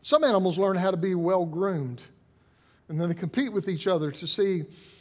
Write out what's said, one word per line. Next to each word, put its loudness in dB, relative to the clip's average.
Some 4
animals 2
learn 2
how 2
to 0
be 0
well-groomed, -2
and -4
then 0
they 0
compete -2
with -2
each -2
other 2
to -10
see, 0